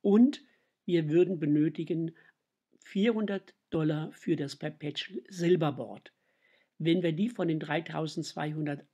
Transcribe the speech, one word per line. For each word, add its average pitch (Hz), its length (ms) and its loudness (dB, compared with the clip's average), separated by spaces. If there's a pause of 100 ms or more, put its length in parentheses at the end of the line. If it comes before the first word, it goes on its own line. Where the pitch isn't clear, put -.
und 226 440 6 (400)
wir 165 240 0
würden 175 320 4
benötigen 160 760 0 (680)
vierhundert 208 680 -2 (180)
Dollar 156 420 -2
für - 240 -2
das 143 180 -6
Perpetual 151 760 -10
Silberboard. 156 840 0 (680)
Wenn 165 240 2
wir 170 80 0
die 196 200 -2
von 175 180 -4
den 156 100 0
dreitausendzweihundert 156 1400 -6